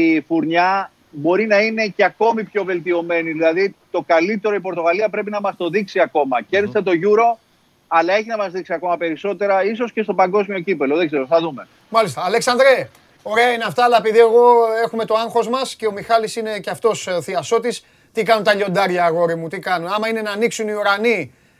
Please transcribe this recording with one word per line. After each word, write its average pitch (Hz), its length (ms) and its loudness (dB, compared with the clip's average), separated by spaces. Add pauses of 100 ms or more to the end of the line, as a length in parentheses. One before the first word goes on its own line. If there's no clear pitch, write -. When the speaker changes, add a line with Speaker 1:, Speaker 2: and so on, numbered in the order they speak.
(260)
Speaker 1:
φουρνιά 170 640 0 (200)
μπορεί 170 360 0
να 208 140 4
είναι 220 260 -2
και 196 180 0
ακόμη 214 400 0
πιο 202 200 -4
βελτιωμένη. 170 680 -2
Δηλαδή, 165 420 0 (160)
το 175 160 -2
καλύτερο 190 480 0
η 196 60 -4
Πορτογαλία 175 480 0
πρέπει 208 220 -6
να 208 100 -6
μας 202 160 -4
το 180 120 -4
δείξει 190 320 -2
ακόμα. 143 400 0
Speaker 2:
Μμμ. 113 100 -10
Speaker 1:
Κέρδισε 202 320 0
το 185 80 -2
Euro, 214 480 2 (500)
αλλά 165 260 2
έχει 214 120 -2
να 226 100 -6
μας 196 160 -4
δείξει 185 200 -8
ακόμα 170 240 -2
περισσότερα, 190 680 -2
ίσως 220 280 -4
και 226 100 -2
στο 202 120 -4
παγκόσμιο 190 460 0
κύπελο. 151 360 -2
Δεν 175 100 0
ξέρω, 143 200 -2
θα 165 140 4
δούμε. 143 260 -6 (240)
Speaker 3:
Μάλιστα. 196 340 0
Αλέξανδρε, 233 640 2 (340)
ωραία 233 300 0
είναι 233 120 -4
αυτά, 208 200 0
αλλά 240 120 4
επειδή 214 220 2
εγώ 233 240 8 (420)
έχουμε 226 200 -4
το 220 100 -2
άγχος 220 340 0
μας 254 280 -4
και 226 100 -6
ο 214 60 -2
Μιχάλης 220 440 0
είναι 220 240 -6
και 202 100 -8
αυτός, 196 360 -2
ε, 180 160 -2
θειασότης, 208 600 -2 (280)
τι 226 100 -2
κάνουν 214 220 2
τα 208 100 4
λιοντάρια, 190 500 0
αγόρι 170 320 2
μου, 165 120 -8
τι 190 100 -8
κάνουν; 170 340 -4
Άμα 214 160 -2
είναι 220 140 -4
να 208 80 -6
ανοίξουν 220 380 -2
οι 214 40 -4
ουρανοί 202 600 0 (280)